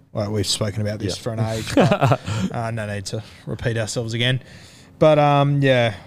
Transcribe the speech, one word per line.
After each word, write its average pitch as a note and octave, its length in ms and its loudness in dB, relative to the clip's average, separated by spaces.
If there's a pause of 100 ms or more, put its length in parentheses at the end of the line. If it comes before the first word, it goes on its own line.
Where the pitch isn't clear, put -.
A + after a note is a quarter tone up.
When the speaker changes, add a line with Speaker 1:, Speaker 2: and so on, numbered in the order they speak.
(120)
Speaker 1:
Well, G#2+ 200 -4
we've G#2 140 0
spoken G#2+ 360 -4
about G#2 180 -4
this F#2 180 -4
Speaker 2:
Yeah. - 60 -16
Speaker 1:
for A#2 100 -6
an A2 60 -8
age, A2 320 -2
Speaker 2:
<laughs> - 40 -2
Speaker 1:
but, D3+ 440 4 (340)
uh, A#2 180 -4
no A2 160 -6
need G2+ 200 -6
to A2 160 -8 (220)
repeat A#2 320 -4
ourselves A2+ 360 -4
again. B2 280 0 (580)
But, D#3 180 6
um, C#3+ 440 4
yeah, B2 340 4 (120)